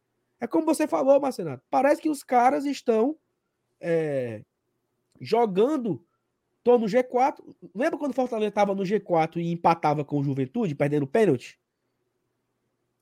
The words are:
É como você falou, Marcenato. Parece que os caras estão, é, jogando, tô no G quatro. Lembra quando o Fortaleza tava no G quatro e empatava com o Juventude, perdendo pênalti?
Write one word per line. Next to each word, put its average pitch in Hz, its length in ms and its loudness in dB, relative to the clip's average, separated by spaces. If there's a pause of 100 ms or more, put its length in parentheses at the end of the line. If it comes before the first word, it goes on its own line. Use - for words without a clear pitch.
(400)
É 240 80 -6
como 320 180 0
você 311 220 0
falou, 277 320 4
Marcenato. 185 500 -6
Parece 277 320 2
que 311 80 -4
os 294 140 -6
caras 269 420 2
estão, 262 520 0 (600)
é, 143 640 -4 (760)
jogando, 220 880 0 (580)
tô 240 140 6
no 226 100 -2
G 233 160 2
quatro. 254 520 -2 (180)
Lembra 302 240 -2
quando 294 140 -4
o - 40 -10
Fortaleza 226 360 -2
tava 202 240 0
no 196 100 -4
G 196 140 0
quatro 165 400 0
e 170 120 -2
empatava 165 520 0
com 147 160 -4
o 139 40 -2
Juventude, 139 520 -4
perdendo 143 320 0
pênalti? 185 520 0 (1400)